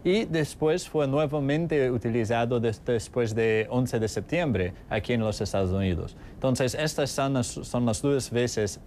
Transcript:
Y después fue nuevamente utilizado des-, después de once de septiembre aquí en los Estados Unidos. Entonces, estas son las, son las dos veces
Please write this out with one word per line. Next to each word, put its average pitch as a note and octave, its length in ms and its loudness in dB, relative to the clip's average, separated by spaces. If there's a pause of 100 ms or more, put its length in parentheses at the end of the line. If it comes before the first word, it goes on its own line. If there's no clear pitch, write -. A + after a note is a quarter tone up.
Y G3+ 220 2
después D#3+ 600 0
fue D3+ 200 0
nuevamente D3 800 2
utilizado A#2 720 2
des-, A2+ 260 -2
después A#2 480 0
de A2 360 2
once B2 280 0
de A2 100 0
septiembre G#2+ 680 0 (160)
aquí A#2 240 -2
en A#2 80 0
los G#2+ 200 -2
Estados G2 300 0
Unidos. F#2+ 460 -2 (160)
Entonces, C3 420 0
estas D3+ 340 -2
son C#3 240 0
las, B2 140 0
son - 380 -4
las A2+ 160 0
dos C#3+ 280 2
veces A#2 580 0